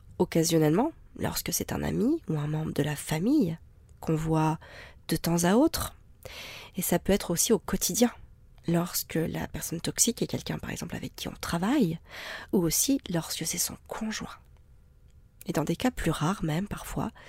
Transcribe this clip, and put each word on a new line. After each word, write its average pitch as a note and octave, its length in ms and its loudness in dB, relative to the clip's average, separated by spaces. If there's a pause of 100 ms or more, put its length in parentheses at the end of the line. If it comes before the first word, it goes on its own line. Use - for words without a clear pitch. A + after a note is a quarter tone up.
(200)
occasionnellement, E3 760 4 (240)
lorsque - 340 -4
c'est - 220 -4
un C#2+ 100 -2
ami G3 460 0
ou D#3+ 80 0
un D3 100 -2
membre D#3 260 -2
de C#3+ 100 2
la D3 120 0
famille F3 640 0 (420)
qu'on D#3+ 160 0
voit D#3+ 440 2 (480)
de E3 100 0
temps E3+ 280 2
à F#3 100 6
autre, - 400 2 (840)
et F#3 40 -2
ça F3 180 2
peut - 120 2
être G3 200 2
aussi E3+ 200 2
au G#3+ 80 6
quotidien, - 520 2 (560)
lorsque E3+ 480 0
la E3 320 -2
personne D#3+ 340 -8
toxique - 400 0
est E3+ 60 0
quelqu'un, - 320 -6
par - 100 -8
exemple, - 260 -8
avec - 200 -10
qui - 120 -8
on - 140 -8
travaille, F#3 580 2 (540)
ou G3 60 4
aussi F3+ 500 2
lorsque E3 360 -4
c'est - 120 -2
son - 180 -2 (120)
conjoint. - 500 -8 (1120)
Et E3+ 60 -4
dans D3+ 100 2
des E3 120 0
cas - 140 0
plus - 220 0
rares E3 320 0
même, E3 240 0
parfois, - 420 -6 (200)